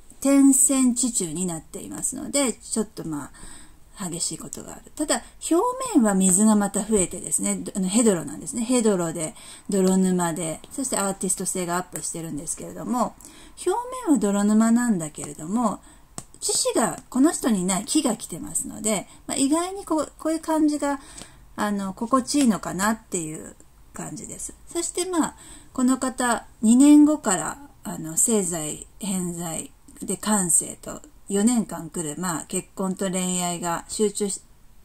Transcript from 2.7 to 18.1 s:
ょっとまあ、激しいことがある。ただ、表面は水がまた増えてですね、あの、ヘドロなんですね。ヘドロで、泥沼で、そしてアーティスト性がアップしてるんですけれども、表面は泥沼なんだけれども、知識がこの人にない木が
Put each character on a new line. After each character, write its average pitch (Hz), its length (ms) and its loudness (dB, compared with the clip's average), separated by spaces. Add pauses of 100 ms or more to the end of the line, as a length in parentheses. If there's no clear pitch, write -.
ょ 208 40 0
っ - 20 -4
と 160 200 -14
ま 147 200 -6
あ、 - 60 -18 (640)
激 175 240 -8
し - 160 -6
い - 20 -12
こ - 120 -16
と - 140 -12
が - 100 -16
あ - 100 -16
る。 - 120 -20
た 302 100 -4
だ、 262 160 0 (300)
表 320 40 6 (400)
面 247 80 8
は 202 120 4
水 190 300 6
が 220 100 8
ま 208 160 2
た 220 120 -2
増 220 140 2
え 175 100 2
て 180 120 -12
で - 120 -10
す - 100 2
ね、 196 220 -4 (120)
あ 202 40 -2
の、 185 80 0
ヘ 214 160 4
ド 208 120 6
ロ 160 100 -4
な - 100 -10
ん - 40 -12
で - 80 -12
す - 80 -10
ね。 240 80 -4
ヘ 247 180 2
ド 208 160 4
ロ 165 160 -2
で、 165 220 -8 (340)
泥 190 280 4
沼 180 360 2
で、 160 260 -6 (120)
そ 269 120 -8
し - 60 -6
て 214 80 -2
ア 196 140 -2
ー - 20 -8
テ 190 140 -6
ィ - 20 0
ス - 60 0
ト 185 100 -6
性 180 200 -4
が 175 120 -2
ア 185 40 0
ッ - 20 -14 (120)
プ 156 60 -10
し - 80 -8
て 165 120 -8
る 160 100 -10
ん 151 60 -8
で 165 100 -10
す - 100 -8
け - 80 -14
れ 175 80 -14
ど 180 120 -12
も、 226 280 -2 (520)
表 359 40 2 (380)
面 302 80 4
は - 40 4
泥 202 240 0
沼 220 280 4
な 240 180 4
ん 196 80 2
だ 156 140 -6
け 147 120 -14
れ 147 120 -12
ど 151 120 -12
も、 220 320 -2 (600)
知 - 140 -4
識 494 220 -2
が 254 240 0 (100)
こ 254 120 0
の 311 100 6
人 - 180 -2
に 185 160 2
な 190 160 -2
い - 40 -14
木 302 160 0
が 240 160 0